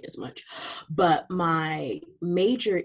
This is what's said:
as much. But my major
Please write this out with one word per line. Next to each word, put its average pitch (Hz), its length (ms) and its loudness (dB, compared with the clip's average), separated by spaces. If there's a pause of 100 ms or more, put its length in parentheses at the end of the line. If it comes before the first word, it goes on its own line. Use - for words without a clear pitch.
as - 100 -14
much. - 260 -12 (460)
But 160 400 4
my 160 720 0 (200)
major 190 640 2